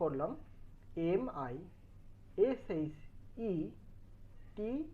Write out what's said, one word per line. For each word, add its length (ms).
করলাম 280
এম 100
আই 80
এস 140
এইচ 180
ই 20
টি 140